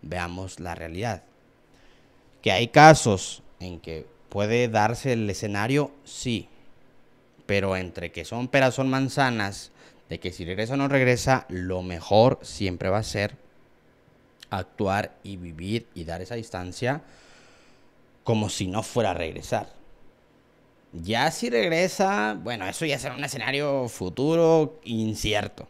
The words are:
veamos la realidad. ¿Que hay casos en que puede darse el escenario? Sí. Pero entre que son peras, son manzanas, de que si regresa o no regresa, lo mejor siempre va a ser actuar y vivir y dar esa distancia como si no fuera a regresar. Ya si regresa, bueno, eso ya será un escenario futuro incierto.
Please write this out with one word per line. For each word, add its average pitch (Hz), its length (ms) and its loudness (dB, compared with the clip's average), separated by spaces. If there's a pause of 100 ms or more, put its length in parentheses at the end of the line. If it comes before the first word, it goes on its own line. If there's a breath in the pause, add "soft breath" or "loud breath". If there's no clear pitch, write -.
veamos 87 580 -8
la 87 140 -8
realidad. 87 480 -6 (1200 soft breath)
¿Que 107 100 2
hay 113 160 2
casos 147 760 8 (160)
en 87 220 -10
que 80 260 -10 (220)
puede 113 400 0
darse 110 440 2
el 113 160 0
escenario? 110 640 -2 (140)
Sí. - 440 -6 (960)
Pero 98 300 2
entre 87 360 -8
que 85 120 -10
son 120 240 -6
peras, 131 260 4
son 131 140 0
manzanas, 127 840 -2 (360 loud breath)
de 85 100 -8
que 90 140 -8
si 87 120 -10
regresa 104 300 -4
o - 20 -2
no 139 120 0
regresa, 131 600 2
lo 90 340 -4
mejor 98 600 4
siempre 92 460 -4
va 98 100 2
a 113 40 -2
ser 107 340 -4 (1120)
actuar 98 720 -2
y 98 140 -12
vivir 87 580 -8
y 87 100 -12
dar 82 180 -8
esa 104 120 -12
distancia 113 680 -6 (1200 loud breath)
como 107 240 0
si 95 180 -4
no 101 160 -4
fuera 107 280 0
a 90 40 -2
regresar. 87 580 -6 (1200)
Ya 113 380 0
si 240 200 -6
regresa, 196 920 2
bueno, 110 240 -6
eso - 180 -6
ya 139 140 0
será 127 160 -8
un 143 100 -8
escenario 139 640 -2
futuro 160 960 2
incierto. 107 840 -2